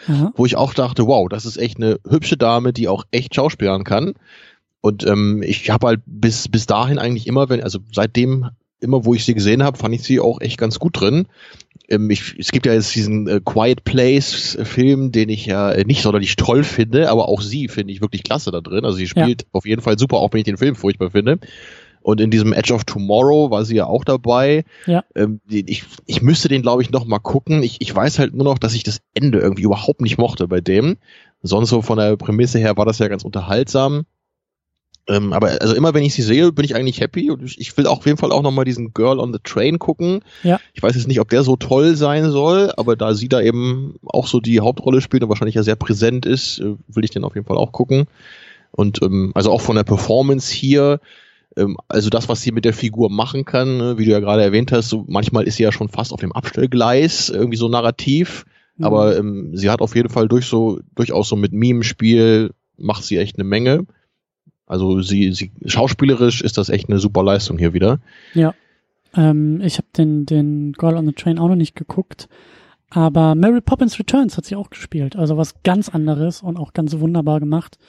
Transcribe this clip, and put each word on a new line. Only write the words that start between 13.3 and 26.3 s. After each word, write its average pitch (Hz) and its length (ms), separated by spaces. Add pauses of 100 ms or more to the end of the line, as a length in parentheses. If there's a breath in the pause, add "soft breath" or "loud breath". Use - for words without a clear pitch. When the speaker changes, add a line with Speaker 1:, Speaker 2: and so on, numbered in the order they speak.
Speaker 2:
Quiet 110 460
Place 127 800
Film, 131 500
den 110 160
ich 107 160
ja, 101 260
äh, 101 140
nicht 135 160
sonderlich 104 340
toll 131 300
finde, 120 440
aber 113 200
auch 101 100
sie 113 300
finde 98 240
ich 95 80
wirklich 101 220
klasse 113 280
da 85 80
drin. 92 240
Also 101 140
sie 92 80
Speaker 1:
Ja. 165 180
Speaker 2:
spielt 120 300
auf 95 120
jeden 110 160
Fall 110 160
super, 127 200
auch 98 160
wenn 110 60
ich 104 40
den 101 140
Film 127 180
furchtbar 95 360
finde. 107 280 (600 loud breath)
Und 107 180
in 110 100
diesem 110 220
Edge - 220
of 113 100
Tomorrow 127 680
war 107 120
sie 110 140
ja 95 80
auch 110 180
dabei. 135 600 (200 loud breath)
Speaker 1:
Ja. 175 200 (100)
Speaker 2:
Ähm, 107 300
die, 104 260
ich, - 140 (200)
ich - 160
müsste 139 280